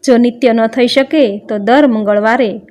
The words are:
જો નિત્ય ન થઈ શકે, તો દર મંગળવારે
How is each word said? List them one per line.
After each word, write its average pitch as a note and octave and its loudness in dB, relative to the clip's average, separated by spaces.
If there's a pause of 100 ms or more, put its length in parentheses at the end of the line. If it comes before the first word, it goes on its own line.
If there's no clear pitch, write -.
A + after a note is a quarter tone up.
જો B3 2
નિત્ય A#3+ 0
ન A3+ 0
થઈ A#3+ -2
શકે, C4+ 0
તો G#3+ -8
દર B3 2
મંગળવારે G#3+ -2